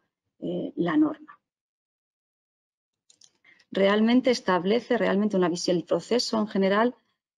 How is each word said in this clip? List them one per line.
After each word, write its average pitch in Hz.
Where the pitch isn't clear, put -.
eh, 175
la 170
norma. -
Realmente 220
establece 208
realmente 190
una 180
visión, 180
el 160
proceso 226
en 214
general, 202